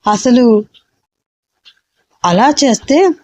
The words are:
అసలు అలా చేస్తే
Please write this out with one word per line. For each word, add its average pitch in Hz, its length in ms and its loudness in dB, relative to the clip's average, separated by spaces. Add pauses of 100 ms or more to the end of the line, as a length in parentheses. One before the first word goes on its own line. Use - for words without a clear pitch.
(100)
అసలు 226 540 0 (1600)
అలా 214 300 0 (100)
చేస్తే 277 440 0 (160)